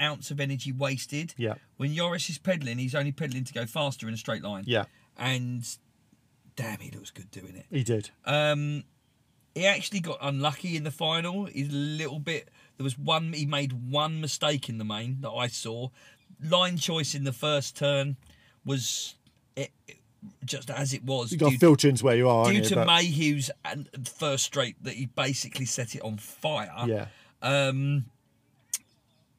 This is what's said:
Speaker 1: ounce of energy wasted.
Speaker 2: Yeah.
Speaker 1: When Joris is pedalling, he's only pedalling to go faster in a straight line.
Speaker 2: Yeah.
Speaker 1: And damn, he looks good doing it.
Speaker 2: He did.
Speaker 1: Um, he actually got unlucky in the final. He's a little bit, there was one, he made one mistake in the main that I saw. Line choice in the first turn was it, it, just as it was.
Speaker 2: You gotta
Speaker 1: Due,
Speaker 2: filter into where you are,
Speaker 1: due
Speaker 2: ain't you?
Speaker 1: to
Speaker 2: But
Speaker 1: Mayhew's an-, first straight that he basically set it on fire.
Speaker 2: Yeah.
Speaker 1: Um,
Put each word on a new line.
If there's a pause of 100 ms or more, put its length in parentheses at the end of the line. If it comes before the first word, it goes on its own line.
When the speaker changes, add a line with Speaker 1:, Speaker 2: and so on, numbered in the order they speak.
Speaker 1:
ounce
of
energy
wasted.
Speaker 2:
Yeah. (220)
Speaker 1:
When
Joris
is
pedalling,
he's
only
pedalling
to
go
faster
in
a
straight
line.
Speaker 2:
Yeah. (300)
Speaker 1:
And (920)
damn,
he
looks
good
doing
it.
Speaker 2:
He
did. (160)
Speaker 1:
Um, (720)
he
actually
got
unlucky
in
the
final.
He's
a
little
bit, (280)
there
was
one,
he
made
one
mistake
in
the
main
that
I
saw. (540)
Line
choice
in
the
first
turn (480)
was (400)
it, (160)
it, (480)
just
as
it
was.
Speaker 2:
You
gotta
Speaker 1:
Due,
Speaker 2:
filter
into
where
you
are,
Speaker 1:
due
Speaker 2:
ain't
you?
Speaker 1:
to
Speaker 2:
But
Speaker 1:
Mayhew's (160)
an-, (180)
first
straight
that
he
basically
set
it
on
fire. (160)
Speaker 2:
Yeah. (340)
Speaker 1:
Um, (1300)